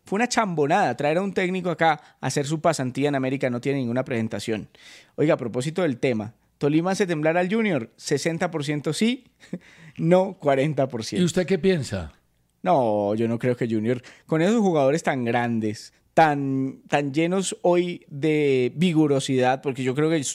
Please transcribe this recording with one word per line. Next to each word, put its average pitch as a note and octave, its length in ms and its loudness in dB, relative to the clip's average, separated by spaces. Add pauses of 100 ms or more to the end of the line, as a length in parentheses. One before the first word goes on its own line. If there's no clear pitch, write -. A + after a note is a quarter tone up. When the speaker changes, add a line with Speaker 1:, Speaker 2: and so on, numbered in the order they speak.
Speaker 1:
fue F#3+ 140 -4
una A#3+ 100 0
chambonada, E3+ 720 0
traer D3+ 220 0
a - 20 -2
un G3 120 -4
técnico F#3 360 -2
acá D#3+ 320 0 (180)
a C3+ 80 -4
hacer C#3 200 -2
su D#3 120 -4
pasantía C#3 480 0
en C#3+ 80 0
América, C3 340 -2
no A#2+ 120 -4
tiene C#3 180 -2
ninguna B2 240 -2
presentación. A2 640 -4 (480)
Oiga, D3+ 200 2
a - 20 -12
propósito B2+ 460 -4
del C3+ 160 -2
tema, A2+ 340 -2 (240)
¿Tolima D#3+ 340 0
hace F#3+ 160 0
temblar D#3+ 300 0
al F3+ 120 0
Junior? G3 460 -2
Sesenta D#3+ 560 -4
por D3 140 -4
ciento D3 260 -4
sí, A#3 320 0 (280)
<laughs> - 460 -18
no F#3 400 2
cuarenta C#3 520 0
por A2+ 160 -8
ciento. - 160 -2
Speaker 2:
¿Y F3+ 40 4
usted F3 200 0
qué F#3 140 0
piensa? C3 520 -2 (500)
Speaker 1:
No, G#2+ 540 2
yo A2+ 140 0
no A#2 100 -2
creo B2 160 0
que B2+ 140 -2
Junior, A2+ 320 0 (240)
con D#3+ 160 0
esos G#3+ 180 2
jugadores D#3+ 440 2
tan C#3 200 -2
grandes, A#2 680 -2 (220)
tan, C#3 720 2
tan C#3+ 260 -2
llenos F3 480 0
hoy F3 480 0
de C#3+ 680 2
vigorosidad, C#3 840 2
porque B2+ 220 -4
yo B2+ 100 0
creo D3+ 160 0
que D#3 260 0